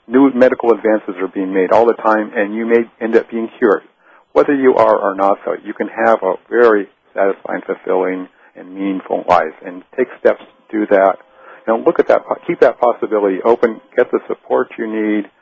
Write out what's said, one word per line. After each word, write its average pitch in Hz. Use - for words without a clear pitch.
new 131
medical 123
advances 107
are 92
being 95
made 92
all 113
the 113
time, 107
and 104
you 113
may 117
end 117
up 110
being 113
cured. 98
Whether 147
you 135
are 110
or 98
not, 98
though, 85
you -
can 107
have 113
a 92
very 110
satisfying, 95
fulfilling, 92
and 92
meaningful 95
life, 80
and 90
take 127
steps 110
to -
do 107
that. 95
You -
know, 113
look 170
at 143
that, 110
keep 170
that 127
possibility 104
open, 117
get -
the 113
support -
you 117
need. 107